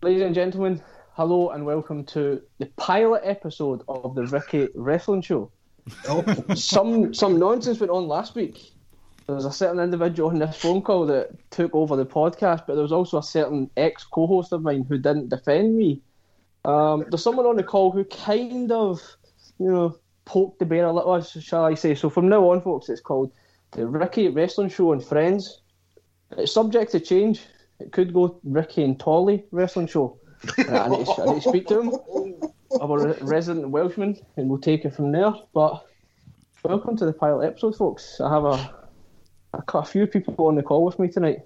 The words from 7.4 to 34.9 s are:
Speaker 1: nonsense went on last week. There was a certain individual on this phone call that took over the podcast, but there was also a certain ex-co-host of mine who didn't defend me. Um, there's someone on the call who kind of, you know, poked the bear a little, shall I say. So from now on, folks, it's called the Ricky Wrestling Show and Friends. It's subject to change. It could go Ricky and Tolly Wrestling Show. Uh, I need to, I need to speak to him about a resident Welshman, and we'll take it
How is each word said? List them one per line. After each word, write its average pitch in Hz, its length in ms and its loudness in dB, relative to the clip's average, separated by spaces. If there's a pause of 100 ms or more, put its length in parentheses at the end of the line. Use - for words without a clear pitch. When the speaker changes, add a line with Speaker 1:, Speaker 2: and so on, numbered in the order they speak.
Speaker 1:
nonsense 226 400 2
went 196 120 0
on 180 160 -2
last 170 280 -4
week. - 360 -8 (540)
There 139 100 -4
was 135 100 -4
a 139 60 -6
certain 180 280 -2
individual 170 500 0
on 170 80 0
this 151 180 -2
phone 185 280 0
call 180 240 2
that 135 240 0 (180)
took 170 240 -2
over 156 220 2
the 135 100 0
podcast, 170 600 0
but 139 80 -2
there 151 80 2
was 147 80 -2
also 170 260 0
a 147 60 -2
certain 143 540 -2
ex-co-host 175 760 0
of 165 80 -4
mine 143 260 -2
who 143 120 -2
didn't 143 300 0
defend 196 460 2
me. 180 260 2 (640)
Um, 151 440 2
there's 170 140 -4
someone 240 240 2
on 233 80 4
the 196 80 0
call 190 280 4
who 196 140 -2
kind 240 680 -4
of, 208 300 0 (560)
you 185 140 0
know, 170 260 0 (280)
poked 196 340 0
the 185 60 0
bear 165 200 2
a 170 80 2
little, 175 280 2
shall 165 440 -2
I 160 80 4
say. 156 220 0
So 151 140 -2
from 175 200 4
now 196 220 6
on, 175 100 2
folks, 170 260 -4
it's 113 140 -6
called 135 280 -2 (420)
the 117 140 -6
Ricky 170 440 0
Wrestling 180 400 0
Show 175 240 2
and 131 100 -2
Friends. 175 560 0 (760)
It's - 160 -2
subject 226 400 2
to 165 80 2
change. 202 400 2 (400)
It - 100 -16
could 180 220 0
go 180 320 2
Ricky 151 400 0
and 135 120 0
Tolly 190 540 2
Wrestling 175 360 -2
Show. 139 300 -2 (400)
Uh, - 200 0
I 233 100 0
need - 180 0
to, - 180 -2
I 262 100 2
need 151 100 -2
to 240 60 2
speak 185 180 0
to 214 140 2
him 233 80 -2 (840)
about 147 500 0
a 135 40 -10
resident 160 440 -2
Welshman, 185 480 -2 (200)
and 131 120 -2
we'll 135 100 -2
take 156 260 0
it 143 100 -6